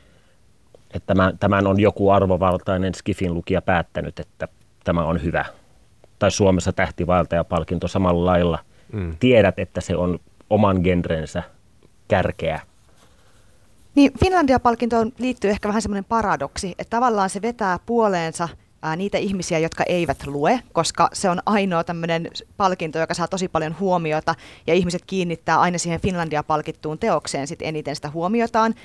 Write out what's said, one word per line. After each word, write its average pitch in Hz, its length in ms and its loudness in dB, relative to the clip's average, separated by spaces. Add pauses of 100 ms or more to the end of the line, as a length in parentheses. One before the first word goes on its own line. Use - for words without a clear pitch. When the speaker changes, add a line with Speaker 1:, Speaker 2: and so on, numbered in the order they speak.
(920)
Speaker 1:
Että - 140 -8
tämän, 92 300 2
tämän 98 300 2
on 98 120 2
joku 101 320 4
arvovaltainen 92 840 2
Skifin 92 400 -4
lukija 85 280 -2
päättänyt, 82 580 -2
että - 280 -10 (360)
tämä 85 200 0
on 80 200 -2
hyvä. 76 220 -2 (760)
Tai 101 120 4
Suomessa 95 420 2
tähtivaeltaja-palkinto 87 1120 -2
samalla 90 440 0
lailla. 87 280 2 (320)
Speaker 2:
Mm. 87 280 -6
Speaker 1:
Tiedät, 107 400 4
että 87 220 -8
se 90 140 -4
on 87 240 -2 (300)
oman 101 340 4
genrensä 87 600 -2 (640)
kärkeä. 82 520 -2 (1400)
Speaker 3:
Niin, 277 240 8
Finlandia-palkintoon 247 1000 2
liittyy 240 300 -2
ehkä 208 180 -2
vähän 208 140 0
semmoinen 202 240 -6
paradoksi, 190 760 -2
että 226 180 -6
tavallaan 214 320 2
se 190 120 -8
vetää 208 440 -2
puoleensa, 175 640 0 (320)
ää, 160 140 -4
niitä 196 220 -4
ihmisiä, 175 420 -2
jotka 160 280 -2
eivät 156 400 -2
lue, 151 320 0 (140)
koska 165 400 0
se - 160 -2
on 175 160 0
ainoa 196 380 0
tämmönen 165 440 -4 (300)
palkinto, 180 420 0
joka 165 140 -2
saa 170 140 -2
tosi 185 200 -4
paljon 160 320 -2
huomiota, 165 560 -2 (320)
ja 160 60 2
ihmiset 175 340 0
kiinnittää 170 520 0
aina 175 180 2
siihen 165 240 -4
Finlandia-palkittuun 156 960 -4
teokseen 156 480 -2
sit - 140 -12
eniten 151 340 -6
sitä 147 140 -10
huomiotaan. 226 760 0